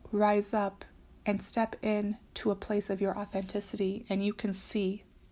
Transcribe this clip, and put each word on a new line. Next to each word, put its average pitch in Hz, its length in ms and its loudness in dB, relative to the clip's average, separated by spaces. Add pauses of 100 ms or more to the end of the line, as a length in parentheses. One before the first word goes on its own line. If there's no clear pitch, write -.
(120)
rise 208 420 4
up 202 320 0 (380)
and 202 180 0
step - 420 0
in 208 340 0 (180)
to - 140 0
a 202 60 4
place 208 340 -2
of 196 120 -2
your 196 140 2
authenticity 202 920 -2
and 196 140 0
you 208 100 2
can 202 200 -2
see, 196 500 -2 (280)